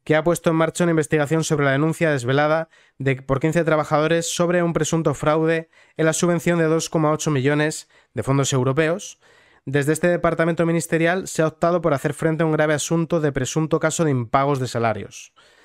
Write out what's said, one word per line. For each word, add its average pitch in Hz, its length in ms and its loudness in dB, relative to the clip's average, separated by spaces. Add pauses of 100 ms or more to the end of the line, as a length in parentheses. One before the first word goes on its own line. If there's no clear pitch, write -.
que 156 140 2
ha 151 80 0
puesto 170 240 2
en 160 80 2
marcha 160 260 0
una 170 80 2
investigación 156 540 0
sobre 143 180 0
la 139 80 2
denuncia 156 400 0
desvelada 147 560 0 (300)
de, 135 240 -2
por 131 180 -2
quince 160 240 0
trabajadores 156 720 0
sobre 175 260 2
un 170 120 0
presunto 160 400 0
fraude 160 560 0 (260)
en 160 100 0
la 160 60 2
subvención 170 480 0
de 160 60 2
dos 160 240 0
coma 156 220 0
ocho 156 200 -2
millones 147 560 0 (260)
de 123 80 -4
fondos 135 300 0
europeos. 143 680 0 (460)
Desde 139 280 0
este 175 160 0
departamento 170 560 0
ministerial 165 640 0
se - 120 -4
ha 160 60 2
optado 170 340 0
por 160 120 0
hacer 147 200 -2
frente 160 300 -2
a - 20 2
un 156 60 0
grave 156 220 2
asunto 165 480 -2
de 147 100 0
presunto 156 480 -2
caso 160 240 -2
de 151 80 2
impagos 135 480 0
de 127 80 -4
salarios. 110 680 -6 (320)